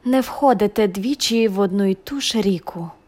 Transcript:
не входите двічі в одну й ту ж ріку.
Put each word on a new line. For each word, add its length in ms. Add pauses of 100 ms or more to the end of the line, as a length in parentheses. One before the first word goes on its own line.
не 160
входите 640
двічі 600
в 120
одну 260
й 100
ту 260
ж 200
ріку. 500 (160)